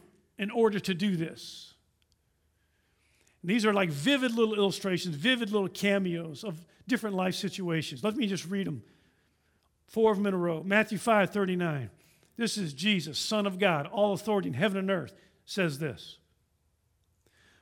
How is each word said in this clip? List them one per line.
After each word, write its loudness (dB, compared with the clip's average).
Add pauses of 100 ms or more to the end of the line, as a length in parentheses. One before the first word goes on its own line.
(380)
in -4
order 2
to -2
do 0
this. -10 (1700)
And -6
these 4
are 4
like 4
vivid 2
little 2
illustrations, 0
vivid 0
little 0
cameos -2
of -10 (200)
different -2
life 0
situations. -4
Let 0
me 0
just -4
read -4
them, -8 (1040)
four 4
of 2
them 0
in 2
a 0
row. 0
Matthew 2
five 4
thirty-nine. -2 (460)
This -2
is -4
Jesus, 0
Son 0
of -4
God, 2
all 2
authority 0
in -4
heaven 0
and -2
earth, -2 (320)
says -2
this. -10 (1400)